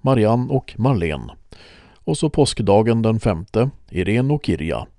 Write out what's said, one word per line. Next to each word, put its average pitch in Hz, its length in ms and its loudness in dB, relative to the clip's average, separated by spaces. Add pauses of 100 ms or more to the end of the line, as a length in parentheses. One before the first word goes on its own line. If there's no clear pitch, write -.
Marianne 123 520 2
och - 240 -4
Marlene. 87 560 -2 (680)
Och 156 140 -4
så 156 120 -2
påskdagen 113 720 2
den 113 180 0
femte, 110 500 0 (200)
Irene 110 440 0
och 147 160 -4
Irja. 76 380 -4 (120)